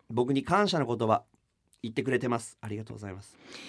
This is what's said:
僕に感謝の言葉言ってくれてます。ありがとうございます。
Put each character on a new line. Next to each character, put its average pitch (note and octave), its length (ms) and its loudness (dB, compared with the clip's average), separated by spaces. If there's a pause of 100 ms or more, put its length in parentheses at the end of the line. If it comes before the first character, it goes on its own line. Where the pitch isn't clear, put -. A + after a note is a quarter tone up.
僕 B2 240 2
に C#3 100 2
感 G3+ 240 4
謝 E3+ 120 2
の C3+ 60 2
言 A2+ 220 0
葉 A2 160 4 (600)
言 A2+ 80 -6
っ A2+ 40 -8
て A2+ 80 -2
く B2+ 80 0
れ B2 80 4
て B2+ 80 -2
ま B2 120 0
す。 - 220 -14
あ A2 60 -10
り G#2 100 -6
が A2 60 -8
と A2+ 100 -14
う A2 40 -12
ご - 20 -14
ざ G#2 100 -8
い F#2+ 40 -10
ま F#2+ 80 -12
す。 - 160 -20 (300)